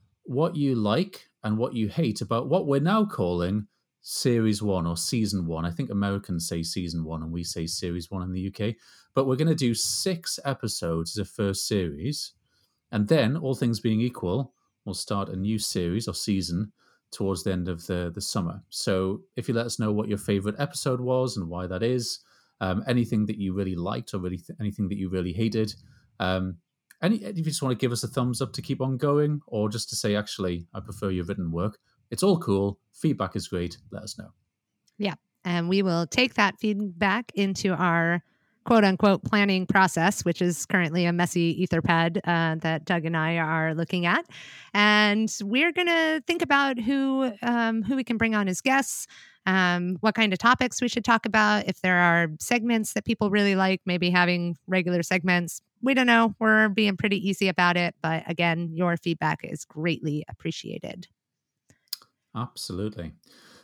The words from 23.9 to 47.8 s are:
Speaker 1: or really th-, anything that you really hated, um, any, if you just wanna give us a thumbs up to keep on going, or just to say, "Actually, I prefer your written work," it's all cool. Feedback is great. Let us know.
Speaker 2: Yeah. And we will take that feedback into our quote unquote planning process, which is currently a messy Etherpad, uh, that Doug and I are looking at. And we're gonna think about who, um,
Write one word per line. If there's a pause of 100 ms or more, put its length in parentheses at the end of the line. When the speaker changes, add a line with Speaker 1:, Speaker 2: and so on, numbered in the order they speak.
Speaker 1:
or
really
th-,
anything
that
you
really
hated, (460)
um, (440)
any,
if
you
just
wanna
give
us
a
thumbs
up
to
keep
on
going,
or
just
to
say,
"Actually,
I
prefer
your
written
work," (340)
it's
all
cool. (140)
Feedback
is
great. (120)
Let
us
know. (640)
Speaker 2:
Yeah. (300)
And
we
will
take
that
feedback
into
our (440)
quote
unquote
planning
process,
which
is
currently
a
messy
Etherpad,
uh,
that
Doug
and
I
are
looking
at. (480)
And
we're
gonna
think
about
who, (100)
um,